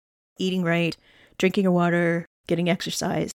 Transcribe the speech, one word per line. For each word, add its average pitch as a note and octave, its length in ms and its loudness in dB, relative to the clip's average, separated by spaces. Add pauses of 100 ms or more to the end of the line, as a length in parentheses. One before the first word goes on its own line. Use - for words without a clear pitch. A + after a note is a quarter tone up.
(380)
Eating F#3 240 -2
right, E3+ 340 0 (400)
drinking F#3+ 280 2
your F#3 80 4
water, F3 520 2 (220)
getting E3+ 240 0
exercise, - 680 -4